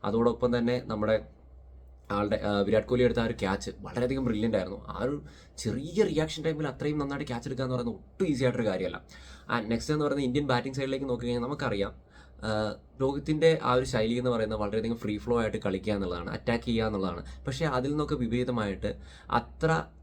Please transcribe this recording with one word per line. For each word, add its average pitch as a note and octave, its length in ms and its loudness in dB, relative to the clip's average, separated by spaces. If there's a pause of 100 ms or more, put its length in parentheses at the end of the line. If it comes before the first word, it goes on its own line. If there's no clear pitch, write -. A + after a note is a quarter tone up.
അതോടൊപ്പം A#2 480 2
തന്നെ A#2+ 320 2
നമ്മുടെ A2 320 2 (920)
ആളുടെ, G#2 320 2
ആ, G#2 100 0 (100)
വിരാട് G#2+ 260 4
കോഹ്ലി B2 180 4
എടുത്ത A#2 140 2
ആ A2+ 80 0
ഒരു A#2+ 100 -2
ക്യാച്ച് G2 340 -2 (100)
വളരെയധികം B2 440 -2
ബ്രില്യൻ്റ് A2 320 2
ആയിരുന്നു. F#2+ 300 -2
ആ - 140 -8
ഒരു C#3 140 0 (420)
ചെറിയ D3 460 -2
റിയാക്ഷൻ D#3 400 0
ടൈമിൽ D#3 240 -2
അത്രയും D3 320 -2
നന്നായിട്ട് C#3 300 -2
ക്യാച്ച് A#2 200 -4
എടുക്കുക C3 160 -2
എന്ന് B2+ 100 -2
പറയുന്നത് A#2 220 -2
ഒട്ടും - 300 -4
ഈസി C3+ 180 2
ആയിട്ടൊരു A#2+ 200 2
കാര്യമല്ല. F#2 320 0 (520)
And A2+ 200 -2
നെക്സ്റ്റ് A#2 240 0
എന്ന് D#3+ 120 2
പറയുന്നത് C#3 220 2
ഇന്ത്യൻ C#3+ 200 2
ബാറ്റിംഗ് B2+ 320 2
സൈഡിലേക്ക് C3+ 300 -2
നോക്കിക്കഴിഞ്ഞാൽ A#2+ 360 0
നമുക്കറിയാം, A#2 480 -2 (460)
ആ, G#2+ 120 -2 (460)
രോഹിത്തിൻ്റെ D3 540 4 (100)
ആ B2 120 2
ഒരു B2+ 200 4
ശൈലി A2+ 240 2
എന്ന് B2 160 2
പറയുന്നത് A2 280 0
വളരെയധികം A2 360 0
ഫ്രീ G#2 200 -2
ഫ്ലോ A#2+ 200 0
ആയിട്ട് A2 240 0
കളിക്കുക F#2+ 320 0
എന്നുള്ളതാണ്, F#2 380 -2
അറ്റാക്ക് A#2 360 -2
ചെയ്യുക A2+ 220 2
എന്നുള്ളതാണ്. F#2+ 340 -2 (200)
പക്ഷേ C#3+ 280 -2
അതിൽ B2+ 200 0
നിന്നൊക്കെ D3+ 260 0
വിപരീതമായിട്ട് A2+ 760 -2 (400)
അത്ര - 380 0 (340)